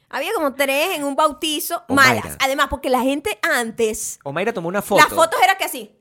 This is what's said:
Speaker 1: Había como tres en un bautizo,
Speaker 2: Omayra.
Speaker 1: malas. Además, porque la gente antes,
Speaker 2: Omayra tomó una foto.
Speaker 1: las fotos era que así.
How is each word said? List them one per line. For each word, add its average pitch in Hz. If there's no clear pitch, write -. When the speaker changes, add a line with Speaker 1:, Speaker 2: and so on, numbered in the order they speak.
Speaker 1:
Había 311
como 302
tres 285
en 294
un 277
bautizo, 311
Speaker 2:
Omayra. 262
Speaker 1:
malas. 76
Además, 277
porque 285
la 247
gente 285
antes, 233
Speaker 2:
Omayra 175
tomó 170
una 196
foto. 214
Speaker 1:
las -
fotos 330
era 381
que 370
así. 240